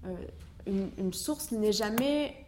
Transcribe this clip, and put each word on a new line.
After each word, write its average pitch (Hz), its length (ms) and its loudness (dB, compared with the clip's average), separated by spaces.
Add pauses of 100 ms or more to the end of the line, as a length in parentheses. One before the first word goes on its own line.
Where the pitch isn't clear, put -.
euh, 185 80 -4 (520)
une, 196 320 2
une 185 140 2
source - 400 -2
n'est 214 200 4
jamais 247 640 2 (140)